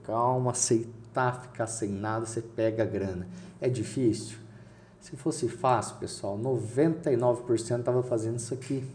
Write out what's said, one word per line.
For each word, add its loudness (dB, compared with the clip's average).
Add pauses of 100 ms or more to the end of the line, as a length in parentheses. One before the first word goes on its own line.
calma, 2
aceitar, 0
ficar -4
sem -4
nada, -2
você -4
pega 0
a 4
grana. -2 (340)
É 2
difícil? 0 (600)
Se -14
fosse -2
fácil, 2
pessoal, -6
noventa 2
e 4
nove 4
por 4
cento -2
tava 4
fazendo 0
isso -6
aqui. -4 (100)